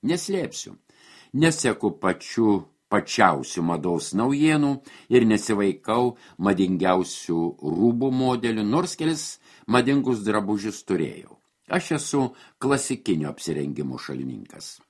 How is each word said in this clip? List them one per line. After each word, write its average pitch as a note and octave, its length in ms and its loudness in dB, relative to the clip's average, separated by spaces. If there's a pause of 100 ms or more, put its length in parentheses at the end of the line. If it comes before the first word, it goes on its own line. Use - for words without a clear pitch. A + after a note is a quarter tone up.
Neslėpsiu, - 720 -4 (580)
neseku C3+ 560 2
pačių F#2+ 600 0 (340)
pačiausių F#2 760 2
mados E2+ 520 -2
naujienų C#3+ 580 2 (340)
ir A#2+ 200 6
nesivaikau G#2+ 880 0 (200)
madingiausių F#2 1040 0 (220)
rūbų A#2 500 2
modelių, B2 500 0
nors D3 340 -2
kelis D#3+ 280 -4 (400)
madingus B2 580 2
drabužius G#2 600 -2
turėjau. - 500 -4 (340)
Aš - 240 -2
esu C#3+ 300 -2 (320)
klasikinio A#2+ 760 -2
apsirengimo C#2+ 680 -6
šalininkas. C2 760 -12 (140)